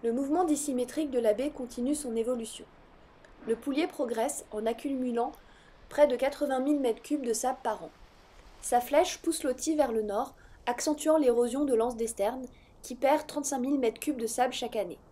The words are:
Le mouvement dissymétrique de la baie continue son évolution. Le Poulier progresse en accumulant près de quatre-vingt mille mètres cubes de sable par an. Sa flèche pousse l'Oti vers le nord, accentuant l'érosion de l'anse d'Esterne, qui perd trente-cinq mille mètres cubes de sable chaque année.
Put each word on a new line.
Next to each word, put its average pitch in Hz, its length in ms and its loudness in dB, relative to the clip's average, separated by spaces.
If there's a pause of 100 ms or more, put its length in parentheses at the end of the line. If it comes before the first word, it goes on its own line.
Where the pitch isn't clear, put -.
Le 226 60 2
mouvement 277 320 2
dissymétrique 285 640 0
de 254 80 0
la 220 160 4
baie 269 160 -2
continue 254 460 -2
son 247 180 -6
évolution. 226 500 -2 (840)
Le 226 80 2
Poulier 285 320 -2
progresse 233 640 -4
en 214 120 -6
accumulant 247 680 -2 (560)
près 294 180 6
de 254 80 2
quatre-vingt 269 460 0
mille 285 180 2
mètres 240 240 0
cubes 285 240 -4
de 240 60 0
sable 254 320 -2
par 214 180 -2
an. - 80 -14 (680)
Sa 240 200 2
flèche 285 380 2
pousse - 240 -2
l'Oti 294 320 0
vers 285 160 4
le 220 120 0
nord, 208 340 -2 (300)
accentuant 302 500 2
l'érosion 247 480 4
de 269 100 2
l'anse 233 220 2
d'Esterne, 233 500 -2 (360)
qui - 120 -10
perd 294 320 2
trente-cinq 285 320 -4
mille 269 220 0
mètres 226 180 0
cubes 285 220 -4
de 226 80 -2
sable 254 240 0
chaque 233 240 -6
année. 175 240 -6 (120)